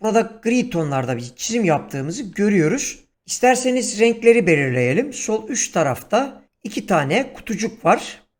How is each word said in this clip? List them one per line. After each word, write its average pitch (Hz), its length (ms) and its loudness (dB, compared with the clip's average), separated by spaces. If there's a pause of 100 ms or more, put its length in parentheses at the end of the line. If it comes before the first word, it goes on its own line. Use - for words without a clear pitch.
Burada 220 420 0
gri 226 280 0
tonlarda 135 460 -2
bir 120 200 -10
çizim 226 280 -2
yaptığımızı 156 580 -2
görüyoruz. 202 840 0 (220)
İsterseniz 247 760 0
renkleri 226 460 4
belirleyelim. 143 680 2
Sol 220 360 -6
üst - 260 -4
tarafta 156 680 -2 (220)
iki 208 220 -8
tane 175 460 0
kutucuk - 520 -8
var. - 380 0 (180)